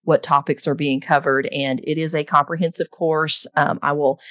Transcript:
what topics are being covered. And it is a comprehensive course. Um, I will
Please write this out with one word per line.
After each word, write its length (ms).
what 200
topics 440
are 80
being 240
covered. 540
And 300
it 160
is 160
a 80
comprehensive 680
course. 560
Um, 280
I 80
will 280